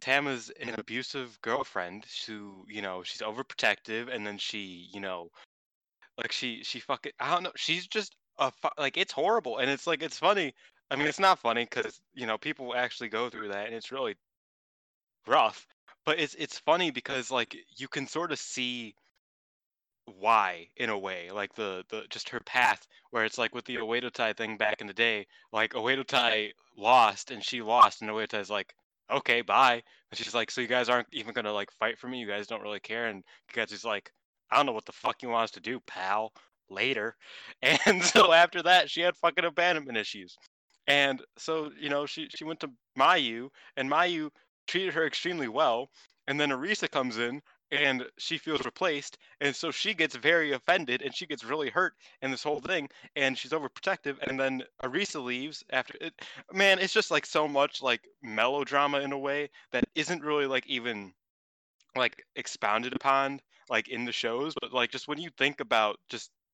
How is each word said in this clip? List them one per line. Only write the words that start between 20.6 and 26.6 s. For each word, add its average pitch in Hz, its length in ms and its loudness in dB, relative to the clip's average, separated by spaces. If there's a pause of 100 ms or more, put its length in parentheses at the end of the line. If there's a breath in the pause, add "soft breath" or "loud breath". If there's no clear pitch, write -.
in 120 140 -2
a 107 80 0
way, 92 340 -8
like, 101 240 -6
the, 95 340 -6
the, 107 200 -10
just - 200 -10
her 120 120 -6
path, 120 440 2 (240 soft breath)
where 113 160 0
it's 110 120 -4
like 117 180 -2
with 120 100 -10
the 123 120 -6
Oedo 117 340 -2
Tai 113 220 0
thing 110 240 -6
back 107 240 0
in 107 60 -10
the 101 60 -12
day, 107 320 2 (260 soft breath)
like, 110 220 0
Oedo 127 320 0
Tai 113 460 2 (260)